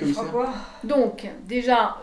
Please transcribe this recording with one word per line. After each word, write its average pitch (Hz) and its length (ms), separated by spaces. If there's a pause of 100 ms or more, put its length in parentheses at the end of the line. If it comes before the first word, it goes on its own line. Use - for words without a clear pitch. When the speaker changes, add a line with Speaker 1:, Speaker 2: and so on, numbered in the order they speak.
Speaker 1:
Il 143 100
fera 220 120
Speaker 2:
commissaire ? 160 80
Speaker 1:
quoi ? 247 160 (340)
Speaker 3:
Donc, 233 440 (200)
déjà, 240 560